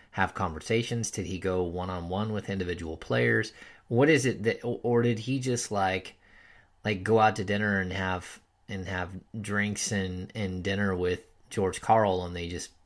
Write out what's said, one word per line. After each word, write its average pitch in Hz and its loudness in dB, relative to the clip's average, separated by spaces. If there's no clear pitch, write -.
have 95 0
conversations? 110 -2
Did 98 -4
he 90 -6
go 92 0
one-on-one 90 -4
with 101 -4
individual 87 -4
players? 117 0
What 135 6
is 131 6
it 107 -2
that, 110 0
or, 120 -4
or 120 4
did 117 2
he 127 -2
just, 127 -2
like, 95 0
like, 98 -2
go 107 4
out 110 6
to 104 -4
dinner 101 2
and 92 -2
have, 92 -4
and 95 -8
have 92 -4
drinks 104 -2
and, 92 -2
and 92 -2
dinner 98 2
with 90 0
George 95 0
Karl, 101 4
and 87 -6
they 87 -6
just 85 -8